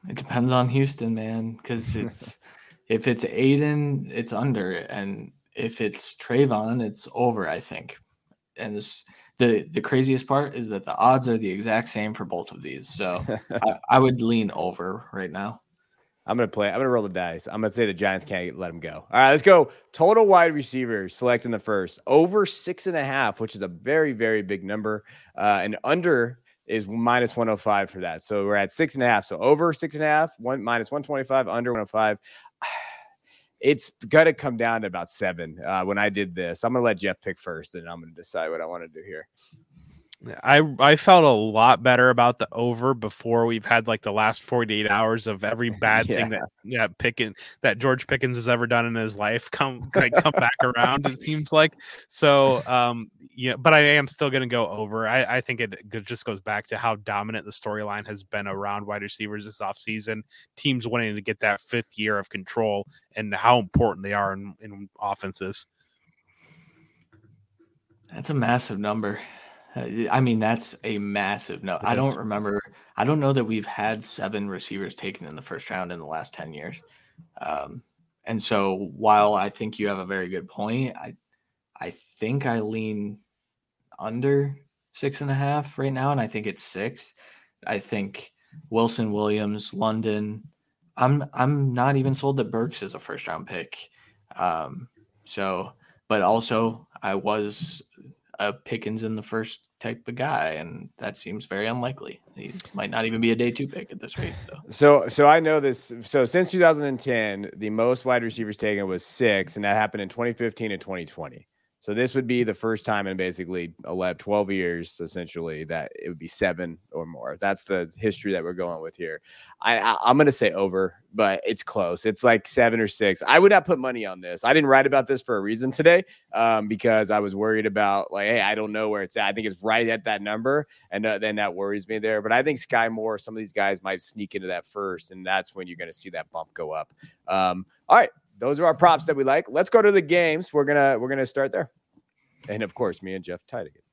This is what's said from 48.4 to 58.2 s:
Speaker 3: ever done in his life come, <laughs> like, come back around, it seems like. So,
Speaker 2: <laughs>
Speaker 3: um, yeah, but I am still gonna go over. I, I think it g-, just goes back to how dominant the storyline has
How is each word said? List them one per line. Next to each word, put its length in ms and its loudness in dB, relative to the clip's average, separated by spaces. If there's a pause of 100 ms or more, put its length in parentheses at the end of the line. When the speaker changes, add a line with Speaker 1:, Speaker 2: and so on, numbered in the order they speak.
Speaker 3:
ever 180 2
done 200 2
in 80 -4
his 240 -4
life 320 -2
come, 420 -4
<laughs> 40 0
like, 200 2
come 160 4
back 200 2 (100)
around, 440 2
it 160 -4
seems 300 -4
like. 220 6 (340)
So, 540 4
Speaker 2:
<laughs> 40 -12
Speaker 3:
um, 440 0 (260)
yeah, 200 -2
but 180 6
I 60 10
am 260 6
still 240 -2
gonna 160 0
go 220 0
over. 400 -4
I, 160 2 (120)
I 40 0
think 200 -8
it 140 -4 (180)
g-, 80 -6
just 240 -10
goes 160 -6
back 280 -6
to 100 -6
how 180 -2
dominant 480 -6
the 60 -14
storyline 560 -8
has 160 -12